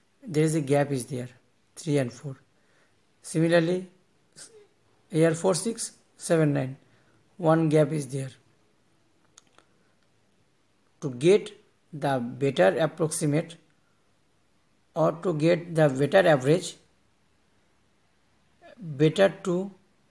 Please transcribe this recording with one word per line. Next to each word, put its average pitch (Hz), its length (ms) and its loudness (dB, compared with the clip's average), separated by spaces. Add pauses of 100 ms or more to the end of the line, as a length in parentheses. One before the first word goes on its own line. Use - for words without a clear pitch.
(260)
There 151 180 0
is 156 100 0
a 160 60 -2
gap 143 320 0
is 127 140 -6
there, 123 220 -10 (480)
three 143 220 -2
and 123 140 -2
four. 139 240 -14 (840)
Similarly, 170 680 0 (1200)
here 160 240 2
four, 185 200 0
six, - 380 -6 (240)
seven, 156 380 0
nine. 135 220 -6 (600)
One 160 320 2
gap 151 240 2
is 143 160 -6
there. 135 220 -10 (2750)
To 143 80 -6
get 170 420 2 (400)
the 139 260 -2
better 139 600 0
approximate 156 800 -2 (1400)
or 165 180 0
to 175 220 -4
get 165 400 0
the 156 140 6
better 147 400 2
average, 147 480 2 (2000)
better 156 540 2 (120)
to 190 260 -2 (400)